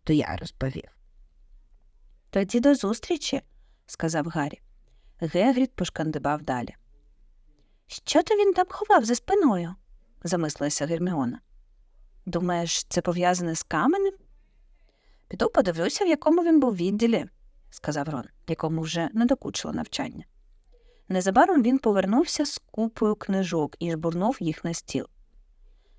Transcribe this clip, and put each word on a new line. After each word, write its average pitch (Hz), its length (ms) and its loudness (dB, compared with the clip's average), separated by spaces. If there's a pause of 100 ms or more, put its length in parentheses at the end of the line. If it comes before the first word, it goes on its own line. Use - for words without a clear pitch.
то 160 80 0
я 143 240 0
розповів». - 600 -8 (1300)
«Тоді 202 300 0
до 285 140 6
зустрічі», - 680 -4 (440)
сказав 160 400 -4
Гаррі. 151 340 -4 (600)
Гегрід 247 520 2
пошкандибав 151 680 -4
далі. 123 320 -4 (1120)
«Що - 360 0
то 440 120 0
він 403 180 4
там 370 160 0
ховав 370 360 2
за 233 100 0
спиною?» 208 600 0 (500)
замислилася 151 640 -2
Герміона. 165 540 -2 (840)
«Думаєш, 170 580 -2
це - 160 -2
пов'язане 175 540 0
з - 80 -6
каменем?» 381 520 0 (1120)
«Піду - 200 -2
подивлюся, 180 560 0
в 359 40 2
якому 320 340 2
він 330 180 6
був 240 160 2
відділі», 208 500 0 (440)
сказав 151 380 -6
Рон, 143 160 -6 (240)
якому 160 340 -2
вже 160 300 -4
надокучило - 600 0
навчання. - 500 -8 (840)
Незабаром 214 540 4
він 254 160 4
повернувся 220 680 2
з - 120 -8
купою 220 580 -2
книжок 170 600 -2
і 170 140 -4
жбурнув 170 480 -2
їх 160 240 -4
на 170 100 -4
стіл. - 340 -6 (920)